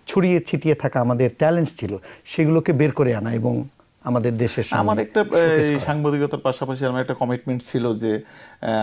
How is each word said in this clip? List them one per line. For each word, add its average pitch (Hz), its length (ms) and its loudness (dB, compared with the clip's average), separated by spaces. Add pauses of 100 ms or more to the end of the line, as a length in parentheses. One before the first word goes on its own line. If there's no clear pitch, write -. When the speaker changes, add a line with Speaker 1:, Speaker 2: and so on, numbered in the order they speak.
Speaker 1:
ছড়িয়ে 180 380 2
ছিটিয়ে 151 300 0
থাকা 135 240 -2
আমাদের 123 380 2
ট্যালেন্টস 165 400 2
ছিল, 98 200 -6 (280)
সেগুলোকে 160 480 2
বের 147 180 4
করে 123 240 2
আনা 110 180 -4
এবং 120 340 -2 (360)
আমাদের 120 340 -2
দেশের 113 260 -2
সামনে - 180 -2
Speaker 2:
আমার 214 180 0
একটা, 214 240 0
Speaker 1:
শোকেস 160 420 4
Speaker 2:
এই 147 100 2
Speaker 1:
করা? 135 100 -4
Speaker 2:
সাংবাদিকতার 147 540 0
পাশাপাশি 131 460 -2
আমার 127 160 0
একটা 131 120 -4
কমিটমেন্ট 123 500 -4
ছিল 120 320 -2
যে, 107 260 -2 (400)
আহ, - 80 -4 (140)